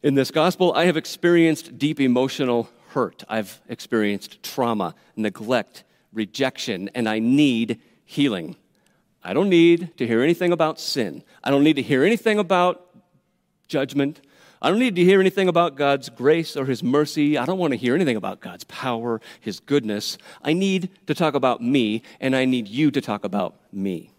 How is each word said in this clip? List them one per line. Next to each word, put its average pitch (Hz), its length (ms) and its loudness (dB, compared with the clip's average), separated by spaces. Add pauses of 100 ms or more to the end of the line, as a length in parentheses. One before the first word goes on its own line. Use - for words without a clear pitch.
In 143 120 2
this 131 160 2
gospel, 175 420 2
I 160 100 2
have 175 140 2
experienced 165 800 0
deep 147 240 -2
emotional 123 680 0 (200)
hurt. - 400 -4
I've 110 400 -6
experienced 107 760 -4
trauma, 110 520 -4 (200)
neglect, 107 720 -4 (260)
rejection, 110 840 -6
and 117 140 -4
I 110 120 -2
need 120 600 2 (240)
healing. 107 540 -4 (720)
I 92 60 -6
don't 185 160 0
need 170 480 4
to 120 100 -2
hear 113 140 2
anything 170 320 2
about 160 260 0
sin. 101 420 -6 (220)
I - 80 -2
don't 139 140 4
need 156 100 6
to 135 60 -2
hear 131 240 2
anything 214 340 2
about 180 480 0 (800)
judgment. 139 540 -4 (400)
I 139 80 2
don't 202 100 2
need 240 160 0
to 175 80 4
hear 190 160 6
anything 190 300 2
about 170 260 2
God's 139 320 0
grace 156 480 0
or 135 100 -4
his 131 160 -4
mercy. 147 560 0
I 123 80 -2
don't 185 120 -2
want 165 140 0
to 120 60 -2
hear 120 160 0
anything 147 220 0
about 98 240 -8
God's - 240 -16
power, 117 560 -6 (220)
his 104 180 -10
goodness. 110 580 -2 (240)
I 151 120 -2
need 185 360 -2 (180)
to 151 60 -4
talk 151 220 0
about 127 260 0
me, 117 420 0 (180)
and 131 160 0
I 131 80 2
need 123 240 -2
you 143 200 0
to 139 120 -2
talk 104 240 -6
about 101 300 -6 (180)
me. 95 460 -6